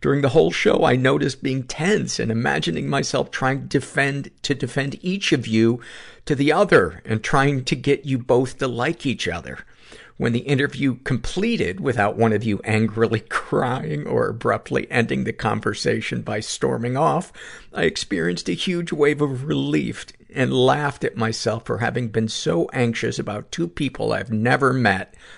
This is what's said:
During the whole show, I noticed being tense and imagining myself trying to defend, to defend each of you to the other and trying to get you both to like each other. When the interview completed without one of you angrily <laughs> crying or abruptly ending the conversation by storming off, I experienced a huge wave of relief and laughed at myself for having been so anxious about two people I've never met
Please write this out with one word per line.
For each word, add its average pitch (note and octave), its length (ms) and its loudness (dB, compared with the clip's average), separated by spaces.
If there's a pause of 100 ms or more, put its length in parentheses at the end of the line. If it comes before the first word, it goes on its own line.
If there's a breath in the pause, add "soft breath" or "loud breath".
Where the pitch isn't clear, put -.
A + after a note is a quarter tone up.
During C#3 200 2
the C#3 80 4
whole E3 220 6
show, F#3 320 2
I C3+ 120 4
noticed C3+ 480 2
being C3 200 -2
tense E3+ 560 -2
and A2+ 120 0
imagining C#3 580 -2
myself C#3 420 -2
trying C3 300 0
to C3 60 -10
defend, C#3 640 0 (120)
to C#3+ 100 0
defend C3+ 480 -4
each F#3+ 300 -2
of B2+ 160 2
you A2+ 340 4 (440 loud breath)
to - 100 0
the C#3+ 160 2
other D#3 540 4
and A2 180 -2
trying C#3 420 2
to - 100 0
get C3+ 300 0
you C3+ 120 0
both B2 400 2
to C3+ 100 -2
like B2+ 380 -2
each A2+ 220 -2
other. D2 320 -8 (580 loud breath)
When A#2+ 160 0
the A#2+ 60 2
interview C#3 560 0 (100)
completed C3+ 760 -2
without G#2+ 380 0
one A2+ 160 4
of G#2 100 0
you G#2 220 0
angrily A2 560 2
<laughs> - 80 -20
crying D3 760 -2
or A#2+ 220 0
abruptly A2+ 640 -2
ending B2 320 0
the A2+ 80 -4
conversation A2+ 920 -2
by A2 180 -4
storming B2+ 560 -2
off, D#3 340 0 (420 loud breath)
I - 100 -2
experienced - 680 -2
a F3 40 0
huge F3 380 -2
wave D3 300 2
of C#3 240 -2
relief C#3+ 600 -2 (280)
and C3 200 0
laughed C3+ 500 2
at - 140 -4
myself A2 480 -2
for A2 140 -2
having A#2+ 300 -2
been A2+ 180 0
so - 460 -2
anxious A#2+ 440 0
about G#2 340 -8
two E3+ 160 -4
people A2 460 -4
I've G#2 180 -4
never B2+ 420 2
met G#2+ 420 0 (220 loud breath)